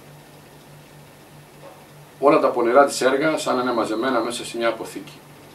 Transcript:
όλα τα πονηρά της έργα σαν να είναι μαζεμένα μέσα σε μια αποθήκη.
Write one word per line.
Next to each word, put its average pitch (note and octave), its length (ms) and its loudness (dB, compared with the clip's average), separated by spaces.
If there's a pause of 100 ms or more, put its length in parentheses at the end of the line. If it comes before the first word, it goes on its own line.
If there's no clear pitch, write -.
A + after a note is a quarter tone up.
(2250)
όλα C#3+ 200 6
τα C3+ 100 2
πονηρά B2 360 4
της - 160 -6
έργα C#3 360 0
σαν B2+ 180 -2
να B2+ 60 0
είναι B2+ 120 -2
μαζεμένα A2+ 460 -2
μέσα A2+ 260 -6
σε - 120 -10
μια A#2 100 -2
αποθήκη. - 520 -8 (360)